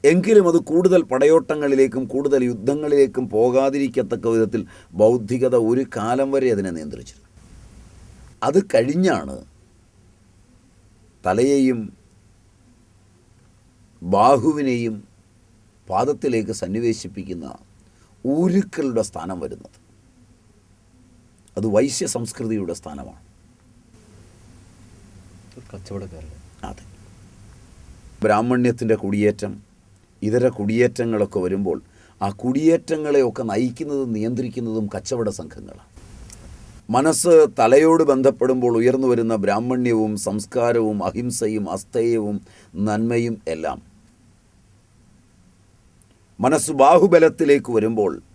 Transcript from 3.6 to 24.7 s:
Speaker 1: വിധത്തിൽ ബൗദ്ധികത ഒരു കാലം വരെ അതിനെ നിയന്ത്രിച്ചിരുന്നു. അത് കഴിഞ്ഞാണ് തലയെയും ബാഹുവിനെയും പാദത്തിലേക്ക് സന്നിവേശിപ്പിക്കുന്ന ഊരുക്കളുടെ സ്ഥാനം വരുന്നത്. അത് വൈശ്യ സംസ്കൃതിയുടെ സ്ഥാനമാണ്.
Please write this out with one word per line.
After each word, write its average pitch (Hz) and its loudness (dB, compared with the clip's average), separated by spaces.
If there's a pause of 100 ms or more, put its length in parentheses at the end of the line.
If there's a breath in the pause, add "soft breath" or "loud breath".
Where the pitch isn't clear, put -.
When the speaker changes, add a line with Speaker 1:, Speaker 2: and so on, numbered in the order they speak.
Speaker 1:
വിധത്തിൽ 110 0 (400 loud breath)
ബൗദ്ധികത 120 2 (140)
ഒരു 127 2 (140)
കാലം 123 -2
വരെ 131 2
അതിനെ 95 -4
നിയന്ത്രിച്ചിരുന്നു. 69 -16 (1160)
അത് 156 2 (140)
കഴിഞ്ഞാണ് 131 0 (1900)
തലയെയും 127 2 (2250)
ബാഹുവിനെയും 120 0 (920)
പാദത്തിലേക്ക് 113 -2
സന്നിവേശിപ്പിക്കുന്ന 95 -6 (760 soft breath)
ഊരുക്കളുടെ 156 0
സ്ഥാനം 87 -10
വരുന്നത്. - -14 (1800)
അത് 104 -4
വൈശ്യ 139 0 (120)
സംസ്കൃതിയുടെ 110 -6
സ്ഥാനമാണ്. 69 -16 (2250)